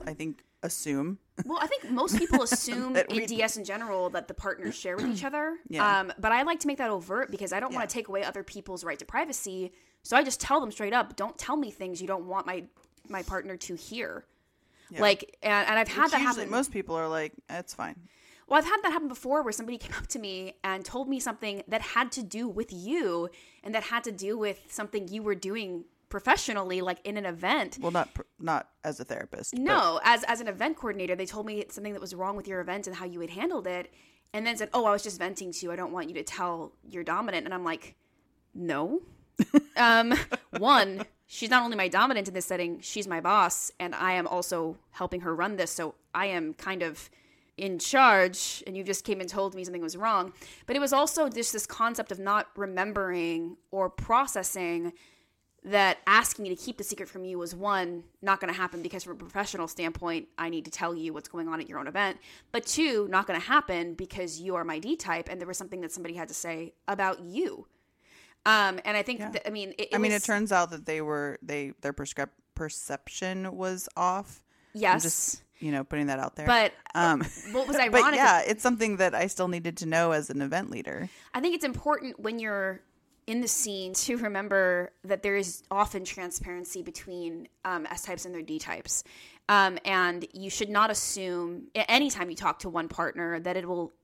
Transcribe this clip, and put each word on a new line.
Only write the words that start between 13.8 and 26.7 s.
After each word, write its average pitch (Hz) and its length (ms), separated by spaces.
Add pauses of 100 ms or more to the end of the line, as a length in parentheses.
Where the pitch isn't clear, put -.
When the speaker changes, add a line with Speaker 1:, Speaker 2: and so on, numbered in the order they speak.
Speaker 1:
Yeah. 170 120
Speaker 2:
Like, 202 420
and, 208 260
and 214 80
I've 220 100
had 277 180
Speaker 1:
Which 302 80
Speaker 2:
that 277 80
Speaker 1:
usually 233 240
Speaker 2:
happen. 196 60
Speaker 1:
most 254 200
people 185 240
are 160 120
like, 160 260 (140)
"It's 175 280
fine." - 320 (400)
Speaker 2:
Well, 277 100
I've 311 80
had 415 180
that 349 100
happen 320 160
before 262 340
where 226 80
somebody 233 260
came - 200
up - 100
to - 120
me 190 340 (100)
and 190 220
told 262 240
me 269 100
something 220 480
that 220 140
had 247 320
to 254 100
do 214 240
with 196 240
you 185 580 (320)
and 220 140
that 214 80
had 233 220
to 233 80
do 190 240
with 208 320
something 208 400
you 214 120
were 208 140
doing 190 480 (240)
professionally, 202 720